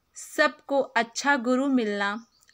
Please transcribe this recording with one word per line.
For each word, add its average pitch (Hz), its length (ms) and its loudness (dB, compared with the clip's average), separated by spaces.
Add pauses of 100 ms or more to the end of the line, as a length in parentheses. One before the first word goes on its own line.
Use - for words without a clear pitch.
(140)
सबको - 680 -2
अच्छा 262 560 0
गुरु 254 320 0
मिलना 208 580 0 (280)